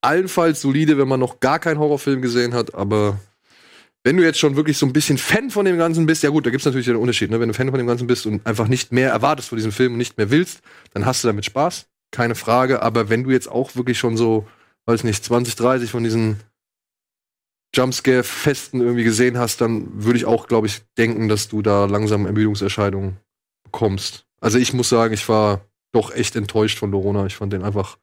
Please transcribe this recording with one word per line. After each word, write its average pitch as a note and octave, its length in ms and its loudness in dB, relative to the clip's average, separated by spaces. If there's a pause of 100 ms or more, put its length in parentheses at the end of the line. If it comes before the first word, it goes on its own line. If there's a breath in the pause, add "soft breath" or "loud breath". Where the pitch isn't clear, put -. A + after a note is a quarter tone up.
allenfalls E3 580 2
solide, D3+ 360 4
wenn C3+ 100 4
man C3 120 2
noch B2+ 200 -2
gar C#3+ 200 2
keinen D#3 200 -2
Horrorfilm C#3+ 420 0
gesehen A#2+ 320 0
hat, A#2+ 220 -2
aber G2+ 420 0 (840 soft breath)
wenn C#3+ 140 4
du F3+ 60 6
jetzt D#3+ 160 2
schon C#3+ 180 2
wirklich D3+ 200 0
so - 80 2
ein C3 80 2
bisschen D3 240 2
Fan A3+ 320 -2
von G3+ 160 0
dem F3+ 120 2
Ganzen E3 280 2
bist, D#3 180 0
ja F#3+ 60 2
gut, D3 160 0
da A#2+ 40 2
gibt's - 160 -2
natürlich C3 220 0
den A#2+ 100 2
Unterschied, A2 340 0
ne? A2+ 80 0
Wenn A#2 80 0
du A2+ 60 -2
Fan B2+ 160 -2
von C3+ 80 -2
dem A#2+ 100 -2
Ganzen A#2+ 180 -2
bist A#2+ 200 -2
und G#2+ 200 -4
einfach A2+ 220 -2
nicht B2+ 240 -2
mehr B2+ 200 2
erwartest C#3 380 -2
von A#2+ 80 -8
diesem A2 140 -4
Film B2 220 0
und A#2 40 -4
nicht A#2+ 200 -6
mehr G#2+ 120 0
willst, D#3+ 300 0 (340 loud breath)
dann G#2 120 -2
hast B2+ 180 -2
du A#2+ 60 2
damit G#2 160 -2
Spaß, D#3 400 -4 (260)
keine A#2 240 -2
Frage, B2+ 460 0
aber A2+ 280 0
wenn A2+ 140 0
du C3 80 -2
jetzt B2+ 180 0
auch - 260 -4
wirklich B2 220 -2
schon A2+ 200 -2
so, A2+ 280 2 (400 soft breath)
weiß A#2 200 0
nicht, G#2+ 180 -2
zwanzig, A#2+ 320 -2
dreißig A#2+ 360 0
von A#2 120 -4
diesen A2+ 340 0 (1400)
Jumpscare-Festen B2+ 1040 0
irgendwie A#2+ 220 2
gesehen A#2 340 2
hast, A#2+ 240 -2
dann A2+ 260 -2 (160)
würde A#2 140 2
ich A#2 80 -2
auch, A2+ 220 0
glaub A2 180 2
ich, G#2 160 -6 (160)
denken, A2+ 300 0
dass G#2 200 0
du G#2+ 140 -4
da G2+ 240 4
langsam G#2 400 0
Ermüdungserscheinungen G2+ 920 -2 (460)
bekommst. - 640 -4 (160)
Also A2 180 2
ich B2 140 0
muss A#2+ 160 -2
sagen, A#2 240 2
ich G#2 140 -6
war G#2+ 340 2 (300)
doch - 220 0
echt A#2 220 -4
enttäuscht A2 420 -2
von G#2 140 -4
Lorona. G2 340 -2
Ich G2 100 -8
fand G2+ 180 -6
den F#2 100 -4
einfach G2+ 400 -4